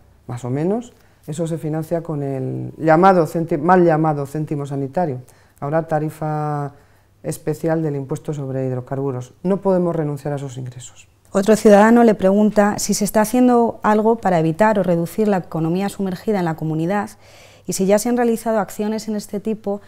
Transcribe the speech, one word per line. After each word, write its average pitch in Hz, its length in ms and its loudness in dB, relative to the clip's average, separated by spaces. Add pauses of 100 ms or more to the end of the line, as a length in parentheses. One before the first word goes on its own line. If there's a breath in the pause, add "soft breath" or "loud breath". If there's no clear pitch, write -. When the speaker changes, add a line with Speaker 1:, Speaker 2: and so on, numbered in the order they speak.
(260)
Speaker 1:
más 123 180 -10
o 123 60 -6
menos, 185 420 -4 (340 soft breath)
eso 160 200 -6
se 160 120 -6
financia 160 440 -4
con 156 200 -6
el 131 560 -6
llamado 170 480 6
cénti-, 165 320 -2
mal 180 260 6
llamado 151 420 2
céntimo 151 380 -6
sanitario, 139 560 -4 (400 soft breath)
ahora 156 260 -2
tarifa 151 840 -4 (500 soft breath)
especial 160 600 -4
del 147 140 -2
impuesto 143 360 -6
sobre 131 340 -4
hidrocarburos. 127 760 -6
No 190 180 0
podemos 180 340 0
renunciar 147 380 -4
a 143 40 -4
esos 135 200 -10
ingresos. - 520 -16 (240)
Speaker 2:
Otro 196 240 2
ciudadano 220 480 6
le 214 100 6
pregunta 202 640 2
si - 160 -2
se 208 100 -2
está 214 160 0
haciendo 240 640 2
algo 214 340 2
para 185 220 0
evitar 165 400 2
o 190 40 0
reducir 175 460 0
la 196 100 2
economía 170 520 -4
sumergida 196 480 -4
en 180 80 0
la 160 80 -2
comunidad 165 560 -2 (560 soft breath)
y 185 80 -6
si 190 100 0
ya 202 140 4
se 240 100 -2
han 240 80 0
realizado 226 440 0
acciones 214 480 -6
en 214 80 -4
este 202 240 -8
tipo, 202 480 -6